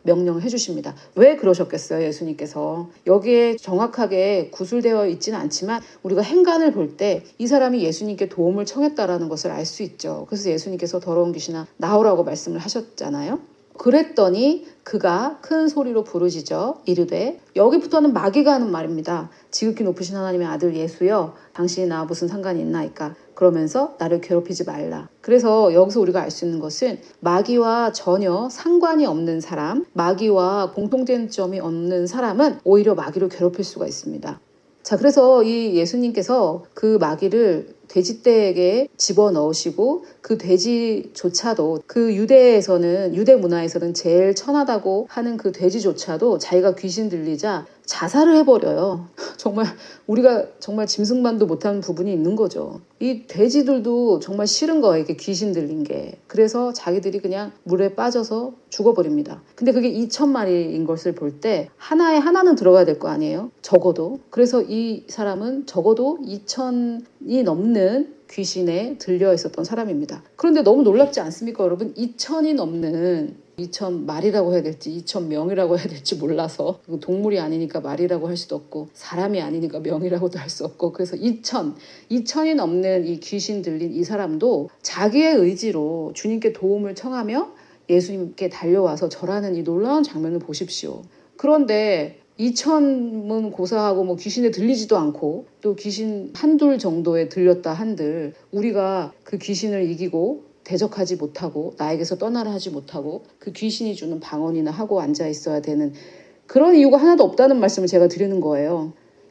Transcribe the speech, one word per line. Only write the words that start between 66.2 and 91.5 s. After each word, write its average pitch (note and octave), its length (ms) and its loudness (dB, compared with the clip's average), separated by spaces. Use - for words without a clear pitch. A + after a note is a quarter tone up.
이천이 A#3+ 1200 -4
넘는 G3+ 680 0
귀신에 F#3 680 -4
들려 F3+ 360 2
있었던 E3 300 -4
사람입니다. G3 580 -6
그런데 D#4 260 4
너무 A#3+ 200 6
놀랍지 B3 380 4
않습니까, G#3 440 -6
여러분? F3 320 -2
이천이 D4+ 580 -2
넘는, E3 800 -2
이천 F3 480 -8
마리라고 F3+ 480 0
해야 E3+ 80 2
될지 D#3 320 -10
이천 E3+ 340 -8
명이라고 F3 500 -2
해야 - 80 -8
될지 D#3+ 300 -8
몰라서, D#3 680 -4
그리고 E3 160 -10
동물이 G3+ 400 -2
아니니까 D#3+ 400 -4
말이라고 D#3+ 480 -4
할 F3 100 -6
수도 - 180 -8
없고 D3+ 380 -12
사람이 F#3 480 -4
아니니까 D#3 380 -6
명이라고도 E3+ 580 -4
할 C#3 100 -12
수 - 160 -10
없고, E3 280 -6
그래서 F3+ 240 -6
이천, A3 580 -4
이천이 D4+ 460 -2
넘는 F#3 520 0
이 E3 140 -6
귀신 G3+ 400 -6
들린 E3 320 -6
이 E3+ 120 -4
사람도 F#3 640 -2
자기의 C4+ 560 2
의지로 E3+ 800 -2
주님께 A3 400 -2
도움을 G3 400 -2
청하며 B3 560 -6
예수님께 F3+ 580 0
달려와서 F3 640 0
절하는 F#3+ 460 -6
이 E3+ 80 -6
놀라운 A3 380 0
장면을 E3+ 360 -4
보십시오. D#3+ 640 -10
그런데 G#3+ 840 0